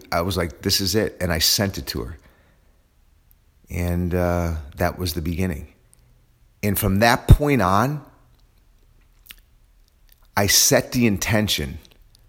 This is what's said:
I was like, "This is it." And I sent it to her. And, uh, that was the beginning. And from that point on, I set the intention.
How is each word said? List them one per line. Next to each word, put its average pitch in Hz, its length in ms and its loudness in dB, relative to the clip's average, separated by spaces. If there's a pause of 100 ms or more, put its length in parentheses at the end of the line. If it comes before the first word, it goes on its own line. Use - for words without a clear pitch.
(120)
I 85 100 -2
was 92 160 -4
like, 87 240 -6
"This 98 180 0
is 98 160 -2
it." 107 240 -2
And 87 140 -2
I 80 60 -2
sent 95 380 0
it 73 100 -10
to 64 160 -8
her. - 140 -12 (1500)
And, 87 440 -2
uh, 87 420 0 (220)
that 87 220 -2
was 90 140 -4
the 85 80 -6
beginning. 85 520 -6 (880)
And 101 160 -2
from 98 220 0
that 117 280 2
point 143 340 6
on, 110 440 2 (2250)
I 104 100 2
set - 440 2
the 120 160 2
intention. 95 720 -2 (500)